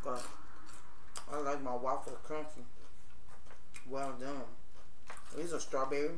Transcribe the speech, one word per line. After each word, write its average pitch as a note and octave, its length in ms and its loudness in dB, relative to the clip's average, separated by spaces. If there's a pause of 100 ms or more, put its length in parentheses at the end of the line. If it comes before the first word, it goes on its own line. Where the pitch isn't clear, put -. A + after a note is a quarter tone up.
But B2+ 200 0 (1080)
I D3 60 0
like C#3+ 240 0
my B2 140 0
waffle C3 420 0 (100)
crunchy. D3+ 380 0 (1200)
Well C3+ 320 0
done. C3+ 240 -2 (920)
These E3 160 0
are C#3 60 2
strawberry. C#3+ 580 0